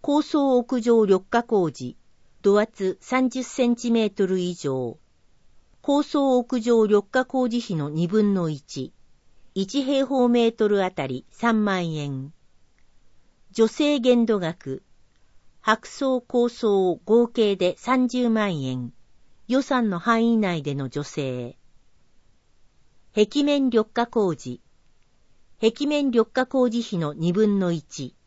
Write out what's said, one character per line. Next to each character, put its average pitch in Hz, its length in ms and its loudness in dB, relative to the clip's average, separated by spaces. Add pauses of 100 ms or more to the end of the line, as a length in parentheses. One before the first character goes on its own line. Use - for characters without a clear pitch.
高 294 220 0
層 277 360 2
屋 247 220 -2
上 226 220 4
緑 190 220 2
化 233 200 -2
工 190 260 0
事、 127 260 -12 (460)
土 202 160 4
圧 190 420 -4
三 254 300 -2
十 254 140 -6
セ 247 240 -2
ン 240 80 2
チ 240 160 -6
メ 226 140 2
ー 202 40 -2
ト 202 160 -2
ル 185 140 0
以 180 140 -4
上。 131 440 -6 (840)
高 285 220 0
層 277 360 2
屋 247 220 -2
上 226 240 2
緑 208 180 4
化 254 220 -2
工 254 240 -2
事 226 100 -2
費 220 180 -6
の 147 140 -4
二 165 180 -2
分 208 260 2
の 175 140 -2
一。 139 440 -10 (600)
一 196 280 -4
平 269 240 0
方 254 220 2
メ 240 200 4
ー 226 40 -2
ト 220 140 0
ル 202 180 2
あ 185 60 -2
た 151 160 -6
り 131 240 -8
三 226 340 0
万 180 300 -2
円。 143 380 -8 (1200)
助 226 140 4
成 294 300 0
限 240 260 4
度 214 140 0
額。 160 440 -8 (760)
白 - 260 -2
層 262 340 -2
高 240 280 0
層 196 460 0 (100)
合 233 240 4
計 214 260 0
で 180 240 -2
三 254 300 0
十 247 200 -2
万 202 340 0
円。 127 300 -6 (560)
予 254 120 2
算 247 300 -2
の 175 80 -4
範 226 280 0
囲 233 100 2
内 180 260 -2
で 139 120 -6
の 139 120 -6
助 143 180 -6
成。 127 520 -8 (1600)
壁 214 280 0
面 285 220 2
緑 226 200 2
化 233 220 -4
工 202 280 -2
事。 123 260 -14 (1000)
壁 226 260 0
面 294 200 0
緑 233 180 2
化 254 220 -2
工 254 240 2
事 233 100 -2
費 214 180 -4
の 151 140 -2
二 165 200 -2
分 208 260 2
の 180 140 0
一。 151 420 -10 (120)